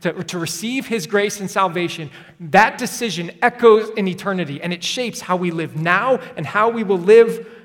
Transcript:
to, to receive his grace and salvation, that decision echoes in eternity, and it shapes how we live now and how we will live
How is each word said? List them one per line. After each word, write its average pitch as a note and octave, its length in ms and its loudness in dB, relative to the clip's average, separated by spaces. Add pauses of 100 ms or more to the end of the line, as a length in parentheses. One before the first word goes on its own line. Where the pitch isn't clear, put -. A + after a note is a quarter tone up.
to, E3+ 120 -2 (120)
to F3+ 140 -8
receive A3+ 480 -6
his G#3 200 -4
grace G3+ 340 -2
and F#3 100 -6
salvation, E3+ 580 -2 (320)
that F#3 380 4
decision F3 520 -6 (120)
echoes A#3 480 4
in G3 180 -2
eternity, F3 540 -6
and F3 100 -6
it E3+ 100 -8
shapes B3 380 -6
how F#3 160 -2
we F3 140 -2
live D#3 260 -6
now F#3+ 420 0 (180)
and D#3 100 -8
how G#3+ 240 0
we A#3 120 -2
will F#3+ 160 0
live A3+ 480 6 (180)